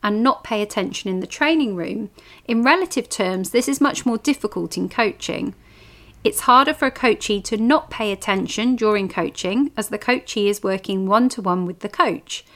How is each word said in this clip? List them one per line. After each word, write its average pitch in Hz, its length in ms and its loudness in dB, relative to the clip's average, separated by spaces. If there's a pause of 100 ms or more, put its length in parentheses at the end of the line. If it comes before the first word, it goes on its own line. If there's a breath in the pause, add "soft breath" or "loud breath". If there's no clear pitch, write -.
and 208 200 0
not 269 220 2
pay 214 180 -2
attention 208 480 -4
in 185 80 0
the 185 80 -4
training 294 480 0
room, 190 340 -6 (380 loud breath)
in 233 160 2
relative 302 480 2
terms, 185 400 -2
this 247 180 2
is 269 120 0
much - 260 0
more 233 100 0
difficult 190 640 -2
in 185 100 -2
coaching. - 680 -2 (680 soft breath)
It's - 200 0
harder 269 300 6
for 302 140 0
a 254 60 0
coachee 208 500 0
to 226 140 -4
not 240 340 2
pay 214 220 -4
attention 208 640 0
during 208 320 2
coaching, 196 680 -2
as 214 120 -4
the 170 100 -6
coachee 226 500 0
is 202 140 -2
working 190 440 -2
one-to-one 190 600 2
with 175 140 -8
the - 80 -8
coach. - 680 -6